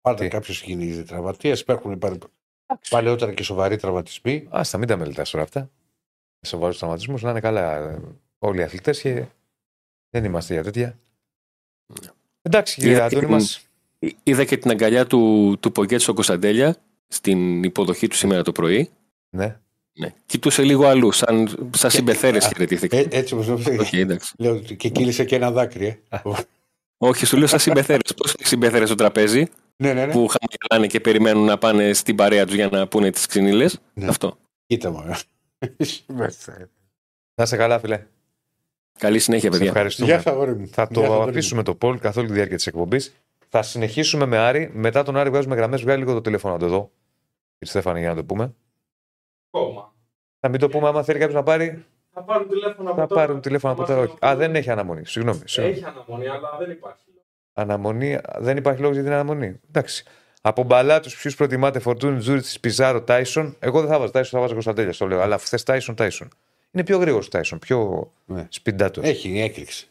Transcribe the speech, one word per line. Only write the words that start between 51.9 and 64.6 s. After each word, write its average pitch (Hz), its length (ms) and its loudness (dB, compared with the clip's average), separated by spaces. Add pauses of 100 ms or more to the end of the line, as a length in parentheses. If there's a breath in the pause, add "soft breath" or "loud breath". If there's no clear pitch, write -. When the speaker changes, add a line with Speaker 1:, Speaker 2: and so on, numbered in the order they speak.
Speaker 4:
Θα 180 100 -16
πάρουν 202 260 -2
τηλέφωνο 196 420 -4
από 156 100 -2
Speaker 2:
Θα 156 60 0
Speaker 4:
τώρα. 165 140 2
Speaker 2:
πάρουν 143 200 0
τηλέφωνο 135 320 -2
από 131 100 -4
Speaker 4:
Θα 131 60 -6
Speaker 2:
τώρα, 135 120 2
Speaker 4:
μας 120 80 0
Speaker 2:
όχι. - 160 -12
Α, 131 40 6
δεν - 80 -
Speaker 4:
τηλεφωνήσουν. 160 240 0
Speaker 2:
έχει 123 100 -4
αναμονή. 87 360 -4
Συγγνώμη, 113 380 -4
συγγνώμη. - 320 -2
Speaker 4:
Έχει - 100 -12
αναμονή, 123 420 -12
αλλά 147 300 -10
δεν 175 120 -8
υπάρχει. - 340 -18 (480)
Speaker 2:
Αναμονή, 107 680 -4 (200)
δεν 131 180 0
υπάρχει 139 240 0
λόγος 143 160 0
για 139 80 -2
την 143 80 -2
αναμονή. 143 560 -4
Εντάξει. - 360 -4 (420 soft breath)
Από 110 160 0
μπαλά 127 380 4
τους 147 160 -18
ποιους 143 200 -8
προτιμάτε, 135 420 0
Φορτούνη, 123 400 -2
Τζούριτσιτς, 131 420 -2
Πιζάρο, 120 420 0
Τάισον; 123 560 0
Εγώ 127 220 2
δεν 151 100 0
θα 156 80 4
βάζω 131 120 -2
Τάισον, 131 220 -2
θα 127 80 0
βάζω 123 120 0
Κωνσταντέλια, 110 400 -2